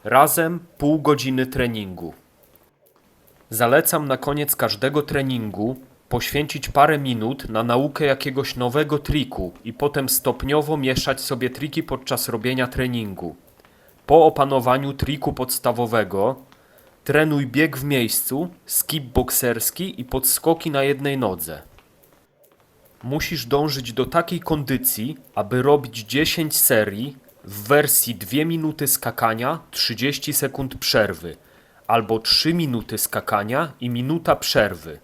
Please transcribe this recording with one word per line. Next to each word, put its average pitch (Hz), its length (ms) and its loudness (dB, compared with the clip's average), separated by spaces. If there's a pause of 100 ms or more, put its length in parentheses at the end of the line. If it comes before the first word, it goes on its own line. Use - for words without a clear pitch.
Razem 156 560 4 (180)
pół 151 240 2
godziny 131 460 2
treningu. 101 640 -4 (1400)
Zalecam 139 580 2
na 131 100 0
koniec 147 380 -2
każdego 131 460 0
treningu 127 760 -2 (340)
poświęcić 143 600 -2
parę 147 280 6
minut 127 520 -4
na 110 140 -2
naukę 135 420 0
jakiegoś 135 500 -2
nowego 143 440 0
triku 131 540 -4 (100)
i 117 100 -10
potem 143 360 -2
stopniowo 143 680 0
mieszać 131 440 -2
sobie 123 280 -4
triki 151 340 -6
podczas 135 460 -4
robienia 123 380 -2
treningu. 110 680 -4 (720)
Po 156 200 10
opanowaniu 139 680 2
triku 139 400 -2
podstawowego 117 1040 0 (680)
trenuj 147 440 2
bieg 135 300 0
w 131 60 -8
miejscu, 139 680 -2 (160)
skip - 380 -4
bokserski 123 1000 -2
i 123 40 -8
podskoki 160 680 0
na 139 120 2
jednej 139 340 0
nodze. 92 440 -2 (1400)
Musisz 139 420 -4
dążyć 135 480 -2
do 123 120 0
takiej 170 340 -2
kondycji, 135 800 -2 (180)
aby 107 260 0
robić 127 360 4
dziesięć 147 580 0
serii 110 640 2 (260)
w 98 240 -14
wersji 143 480 4
dwie 131 300 -2
minuty 156 420 -2
skakania, 120 720 0 (120)
trzydzieści 135 600 -2
sekund 135 420 -2
przerwy, 98 640 0 (500)
albo 110 320 2
trzy - 340 2
minuty 123 440 -2
skakania 110 840 -2
i 120 100 -4
minuta 143 460 0
przerwy. 85 680 -2